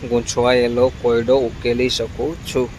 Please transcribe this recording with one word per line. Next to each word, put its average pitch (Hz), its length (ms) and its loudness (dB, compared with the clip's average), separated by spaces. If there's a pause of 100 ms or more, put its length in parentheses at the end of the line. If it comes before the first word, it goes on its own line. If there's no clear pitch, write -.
ગૂંચવાયેલો 120 800 2 (100)
કોયડો 120 360 2
ઉકેલી 123 520 0
શકું 123 560 -6
છું. 123 340 -2